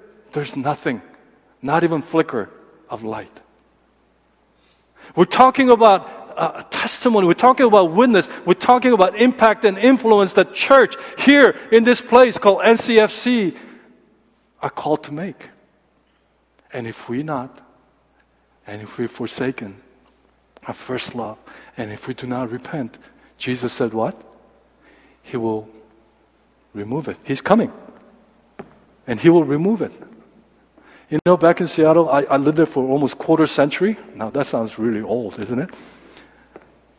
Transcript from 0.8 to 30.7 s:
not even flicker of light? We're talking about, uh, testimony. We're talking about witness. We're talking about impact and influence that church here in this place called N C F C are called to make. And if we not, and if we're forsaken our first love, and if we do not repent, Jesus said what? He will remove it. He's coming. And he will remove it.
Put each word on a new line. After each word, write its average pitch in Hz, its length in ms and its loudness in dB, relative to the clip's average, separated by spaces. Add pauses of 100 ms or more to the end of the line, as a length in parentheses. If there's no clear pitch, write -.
not 151 220 -2
even 165 180 -2
flicker 135 480 -4 (400)
of 113 140 -14
light? 110 400 -14 (1700)
We're 185 100 2
talking 262 440 2
about, 214 400 4 (280)
uh, - 340 -8
testimony. 220 560 -2
We're 170 80 2
talking 254 320 2
about 196 260 4
witness. 214 380 2 (160)
We're 180 80 4
talking 247 380 2
about 185 240 2
impact 226 480 2
and 196 120 0
influence 214 580 2
that 185 200 2
church 262 420 2 (220)
here 269 380 6 (140)
in 226 140 4
this 240 160 2
place 247 380 4
called 196 260 2
N 226 140 4
C 233 200 0
F 214 140 4
C 226 420 -2 (1080)
are 139 80 -6
called 151 340 -6
to 139 80 -16
make. 165 380 -14 (1200)
And 120 140 -12
if - 240 -16
we 123 120 -8
not, 135 380 -10 (1040)
and 104 160 -16
if - 160 -18
we're 120 80 -6
forsaken 117 680 -10 (880)
our - 80 -12
first - 400 -12
love, 110 220 -12 (400)
and 107 160 -10
if - 160 -16
we 127 60 -10
do 123 120 -16
not 123 240 -8
repent, 127 480 -12 (400)
Jesus 123 340 -8
said 117 200 -4
what? 113 240 -4 (1080)
He - 140 -12
will 110 320 -6 (1040)
remove 110 340 -10
it. 95 160 -12
He's 135 200 -8
coming. 202 280 0 (1400)
And 113 140 -8
he 165 80 2
will 165 160 6
remove 165 380 -2
it. 107 100 -8 (1160)